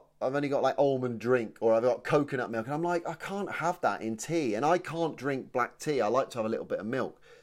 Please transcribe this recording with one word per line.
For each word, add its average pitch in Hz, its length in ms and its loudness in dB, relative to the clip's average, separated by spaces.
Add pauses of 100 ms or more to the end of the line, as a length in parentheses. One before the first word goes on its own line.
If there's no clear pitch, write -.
(220)
I've 131 140 0
only 143 120 0
got, 131 160 0
like, 131 140 2
almond 127 420 2
drink, 117 400 2
or 113 140 6
I've 113 100 4
got 123 220 2
coconut 139 460 0
milk." 113 140 -4
And 135 80 -6
I'm 151 100 -2
like, 175 240 -2
"I 160 60 -6
can't 196 380 -6
have 170 300 -2
that 101 200 0
in 110 160 -4
tea, 143 380 -2
and 120 100 -2
I 170 120 4
can't 165 400 -4
drink 131 340 -4
black - 280 -2
tea. 147 220 -2
I 104 60 4
like 123 240 2
to 131 80 -10
have 110 60 0
a 110 40 -2
little 110 160 -2
bit 90 140 -4
of 95 60 -8
milk, 113 360 -4 (220)